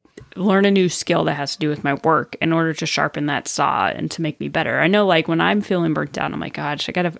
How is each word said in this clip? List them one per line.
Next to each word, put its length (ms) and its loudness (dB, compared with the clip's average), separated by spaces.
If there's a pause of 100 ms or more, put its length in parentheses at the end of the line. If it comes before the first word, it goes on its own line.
(360)
learn 280 4
a 60 6
new 180 4
skill 360 0
that 100 0
has 180 -4
to 60 -8
do 100 0
with 160 -4
my 100 0 (100)
work 360 2
in 120 2
order 220 2
to 120 -6
sharpen 400 -2
that 220 -2
saw 380 0
and 240 -2
to 120 -6
make 180 -6
me 80 -6
better?" 320 -2
I 80 2
know, 180 4
like, 220 2
when 120 2
I'm 200 2
feeling 340 0
burnt 240 -4
out, 140 -4
I'm 80 -6
like, 140 -8
"Gosh, 340 -6
I 40 -6
gotta," 280 -2